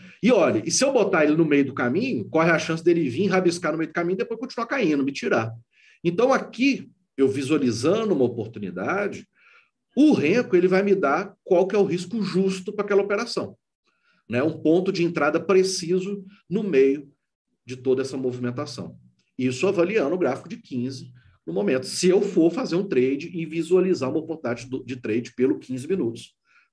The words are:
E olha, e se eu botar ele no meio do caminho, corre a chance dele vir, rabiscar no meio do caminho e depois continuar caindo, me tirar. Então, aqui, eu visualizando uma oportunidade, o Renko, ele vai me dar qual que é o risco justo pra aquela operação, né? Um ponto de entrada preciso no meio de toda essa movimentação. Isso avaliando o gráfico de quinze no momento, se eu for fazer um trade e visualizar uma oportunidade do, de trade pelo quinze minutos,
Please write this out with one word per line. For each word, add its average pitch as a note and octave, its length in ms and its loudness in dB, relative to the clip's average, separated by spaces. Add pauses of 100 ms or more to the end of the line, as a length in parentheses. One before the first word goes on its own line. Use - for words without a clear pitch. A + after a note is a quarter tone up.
(220)
E B3 100 4
olha, C#3+ 340 4
e E3+ 40 -2
se B3+ 140 0
eu C#4 80 2
botar F#3+ 320 2
ele D3+ 120 4
no E3 80 4
meio C#3+ 220 4
do - 80 -8
caminho, C#3+ 540 -2
corre E3 220 2
a D#3 80 2
chance D#3+ 240 -4
dele E3+ 260 2
vir, E3 200 -2
rabiscar E3+ 440 0
no D#3+ 60 -4
meio D#3+ 120 -6
do - 40 -20
caminho F3 220 -2
e - 20 -6
depois A3+ 220 -6
continuar B3 260 -8
caindo, D#3 380 0
me C#3 80 -2
tirar. A#2 420 -2 (480)
Então, G3+ 300 2
aqui, B3 580 -2 (260)
eu C3+ 120 4
visualizando C#3+ 840 0
uma C3 100 2
oportunidade, G2+ 1040 -6 (680)
o C#4+ 180 6
Renko, F#3+ 440 2
ele F3+ 120 6
vai F#3+ 140 4
me G3+ 120 0
dar D3+ 500 -2
qual F#3 220 4
que G#3+ 100 -4
é - 20 6
o G3 60 4
risco F3+ 380 -4
justo F#3+ 500 0
pra G3+ 120 -4
aquela G3+ 180 4
operação, G3+ 560 -4 (680)
né? A#2+ 140 -2
Um D#3 200 -2
ponto F#3 280 2
de E3+ 140 -2
entrada D#3 340 0
preciso F#3 840 0 (240)
no G3+ 140 -2
meio C#3+ 500 2 (540)
de B2+ 100 -10
toda C3 240 0
essa C3 160 -6
movimentação. B2 800 -8 (380)
Isso B2+ 300 -2
avaliando F#3 480 0
o F#3 40 -2
gráfico B2+ 300 -2
de G#3+ 100 -12
quinze B2 540 -8 (340)
no D#3+ 60 -8
momento, E3+ 340 -2
se - 220 0
eu G3 140 4
for E3+ 300 2
fazer F#3+ 240 -2
um G3+ 100 -2
trade C#3 500 0
e E3 80 -4
visualizar E3 640 2
uma D3+ 120 -2
oportunidade B2 480 -8
do, B2 160 -8
de B2+ 120 -10
trade A#2+ 380 -4
pelo C3 240 2
quinze C3 300 -10
minutos, A#2+ 480 -6 (360)